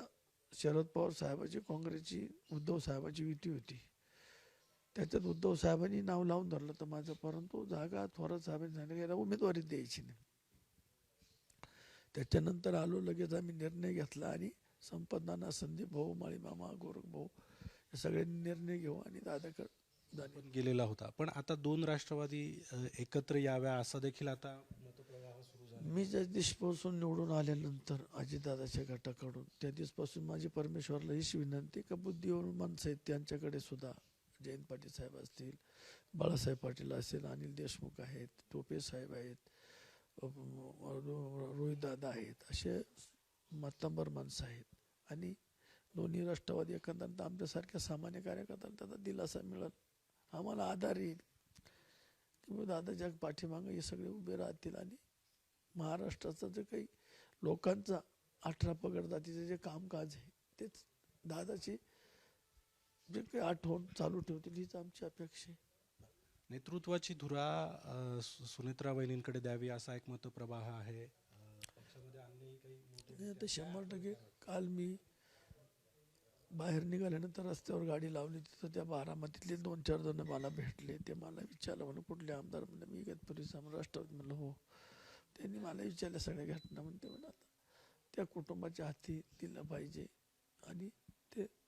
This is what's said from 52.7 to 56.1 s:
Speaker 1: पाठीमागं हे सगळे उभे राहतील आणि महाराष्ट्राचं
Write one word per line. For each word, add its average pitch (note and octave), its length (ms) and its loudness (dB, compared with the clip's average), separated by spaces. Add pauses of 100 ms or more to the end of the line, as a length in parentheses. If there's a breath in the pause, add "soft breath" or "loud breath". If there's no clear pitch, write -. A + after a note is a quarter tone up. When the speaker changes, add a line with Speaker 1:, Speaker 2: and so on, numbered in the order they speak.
Speaker 1:
पाठीमागं E3 460 -2
हे F#3 160 -2
सगळे F3+ 280 -4
उभे F#3 260 -2
राहतील E3+ 400 -2
आणि G3 200 -8 (760)
महाराष्ट्राचं E3 760 0